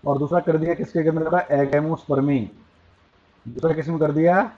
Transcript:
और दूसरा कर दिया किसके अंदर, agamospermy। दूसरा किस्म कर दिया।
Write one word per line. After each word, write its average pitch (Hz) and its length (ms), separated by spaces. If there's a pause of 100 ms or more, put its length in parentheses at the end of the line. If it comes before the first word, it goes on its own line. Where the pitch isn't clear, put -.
और 139 120
दूसरा 147 220
कर 160 160
दिया 165 180
किसके 160 340
अंदर, 160 180 (380)
agamospermy। 143 760 (1080)
दूसरा 160 240
किस्म 156 260
कर 151 140
दिया। 175 460